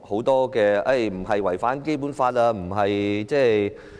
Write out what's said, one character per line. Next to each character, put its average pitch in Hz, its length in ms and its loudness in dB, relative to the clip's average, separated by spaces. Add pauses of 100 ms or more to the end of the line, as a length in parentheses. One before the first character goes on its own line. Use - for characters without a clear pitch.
好 104 200 -4
多 131 280 2
嘅， 104 320 2
誒， 120 300 0
唔 92 120 -8
係 104 160 0
違 92 180 -2
反 131 240 -2
基 151 140 -2
本 143 160 -6
法 127 200 0
啊， 120 200 4
唔 92 180 -6
係 101 540 0
即 147 100 -4
係 107 380 2 (280)